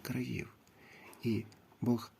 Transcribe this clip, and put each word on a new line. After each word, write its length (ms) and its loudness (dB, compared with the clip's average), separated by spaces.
країв. 460 -2
І 200 2
Бог 400 2